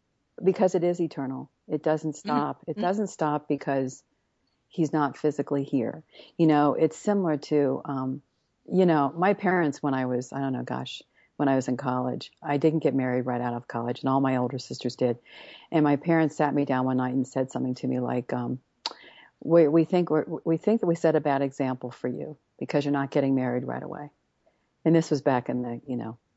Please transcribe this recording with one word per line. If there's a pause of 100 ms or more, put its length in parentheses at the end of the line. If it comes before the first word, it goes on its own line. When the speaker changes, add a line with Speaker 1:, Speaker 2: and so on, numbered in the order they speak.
(420)
Speaker 1:
because
it
is
eternal. (180)
It
doesn't
Speaker 2:
Mm-hmm.
Speaker 1:
stop.
It
Speaker 2:
Mm-hmm.
Speaker 1:
doesn't
stop
because (640)
he's
not
physically
here. (340)
You
know,
it's
similar
to,
um, (480)
you
know,
my
parents,
when
I
was,
I
don't
know,
gosh, (340)
when
I
was
in
college, (120)
I
didn't
get
married
right
out
of
college,
and
all
my
older
sisters
did. (540)
And
my
parents
sat
me
down
one
night
and
said
something
to
me
like,
um, (800)
"We,
we
think
we're, (200)
we
think
that
we
set
a
bad
example
for
you (220)
because
you're
not
getting
married
right
away." (720)
And
this
was
back
in
the,
you
know, (200)